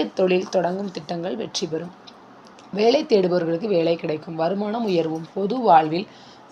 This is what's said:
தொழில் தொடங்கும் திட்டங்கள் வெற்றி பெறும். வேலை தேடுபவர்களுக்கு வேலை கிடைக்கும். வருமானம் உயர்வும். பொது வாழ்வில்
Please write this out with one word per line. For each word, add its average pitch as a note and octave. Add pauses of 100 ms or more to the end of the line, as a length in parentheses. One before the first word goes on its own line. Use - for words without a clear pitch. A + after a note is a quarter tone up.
(160)
தொழில் F#3
தொடங்கும் F#3
திட்டங்கள் F3+
வெற்றி -
பெறும். E3 (800)
வேலை A#3
தேடுபவர்களுக்கு F3+
வேலை E3+
கிடைக்கும். D#3+
வருமானம் G#3
உயர்வும். D#3+
பொது G3+
வாழ்வில் F3+ (460)